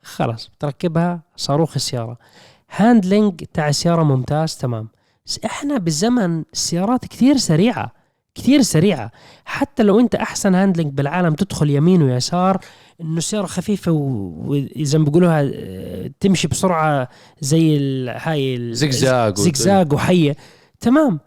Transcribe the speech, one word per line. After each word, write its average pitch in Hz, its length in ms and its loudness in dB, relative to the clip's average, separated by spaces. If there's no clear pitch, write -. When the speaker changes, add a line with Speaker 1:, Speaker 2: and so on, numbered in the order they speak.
Speaker 1:
خلص 117 460 -6
بتركبها 170 720 -4
صاروخ 151 400 0
السيارة. 120 420 -6
هاندلينج 202 680 2
تاع 151 160 -2
السيارة 165 340 0
ممتاز، 143 520 0
تمام. 113 320 -6
بس - 200 -10
إحنا 285 320 -4
بزمن 170 640 -2
السيارات 202 520 -2
كتير 269 320 2
سريعة، 180 540 0
كتير 277 260 2
سريعة. 160 500 0
حتى - 380 -4
لو 202 160 4
أنت 247 160 2
أحسن - 400 -2
هاندلينج 170 380 0
بالعالم، 156 400 0
تدخل 151 360 -2
يمين 160 320 4
ويسار، 175 560 0
إنه 160 160 -6
السيارة 202 280 -4
خفيفة 185 460 -4
و-، 127 420 -2
و-، 143 200 -2
زي 147 200 0
ما 156 80 4
بيقولوها، 156 480 2
آه، 180 680 -10
تمشي 190 280 2
بسرعة 156 600 0
زي 156 360 4
ال-، 131 440 -4
هاي 139 340 -2
ال-، 120 200 -6
Speaker 2:
زجزاج 123 640 0
و- - 20 -2
Speaker 1:
زجزاج 175 520 2
وحية، 147 420 2
تمام. 240 480 2